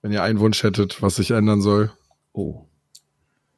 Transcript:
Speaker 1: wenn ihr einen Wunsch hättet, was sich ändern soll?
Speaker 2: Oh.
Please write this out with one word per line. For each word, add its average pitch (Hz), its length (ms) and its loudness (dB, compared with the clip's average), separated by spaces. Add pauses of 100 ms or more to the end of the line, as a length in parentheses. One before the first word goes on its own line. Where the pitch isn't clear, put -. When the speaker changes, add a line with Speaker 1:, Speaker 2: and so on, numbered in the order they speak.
Speaker 1:
wenn 104 120 -6
ihr 98 100 -2
einen 107 160 0
Wunsch 107 240 2
hättet, 98 380 -2
was 98 160 0
sich 107 140 0
ändern 107 300 2
soll? 104 300 2 (400)
Speaker 2:
Oh. 76 360 -10 (920)